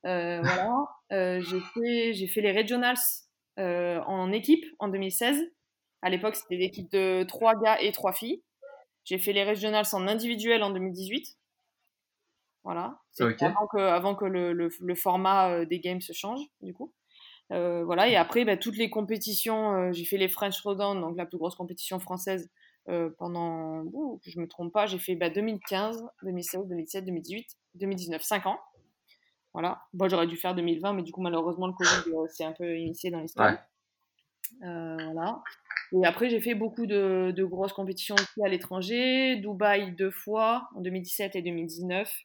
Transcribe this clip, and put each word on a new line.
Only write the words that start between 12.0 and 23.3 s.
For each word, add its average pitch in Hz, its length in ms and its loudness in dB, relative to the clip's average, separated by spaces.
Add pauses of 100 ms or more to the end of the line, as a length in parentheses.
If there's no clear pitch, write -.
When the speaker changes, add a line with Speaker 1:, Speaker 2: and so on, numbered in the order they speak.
Speaker 1:
Voilà. 185 340 -6 (120)
C'était 117 240 2
Speaker 2:
Ok. - 80 -2
Speaker 1:
avant 202 240 2
que, 214 100 -4
avant 190 380 4
que 202 100 -4
le, 175 300 0
le, 170 160 0 (100)
le 180 140 -2
format, 185 560 4
euh, 170 160 0
des 175 140 -2
Games 180 200 -4
se - 140 -12
change, 233 260 -6 (220)
du 185 100 -12
coup. 285 220 -14 (580)
Euh, 175 320 0
voilà. 175 240 6
Et 233 80 6
après, 214 300 4
bah, 202 100 4
toutes 208 220 -4
les 226 100 2
compétitions, 214 840 0
euh, 180 180 2
j'ai 170 140 -4
fait 202 100 0
les 190 120 2
French 196 280 -2
Throwdown, 202 420 -2
donc 170 200 -4
la 175 80 -4
plus 180 100 -12
grosse 170 200 -4
compétition 180 440 -8
française, 185 500 -4 (380)
euh, 170 300 0
pendant, 165 640 -4 (100)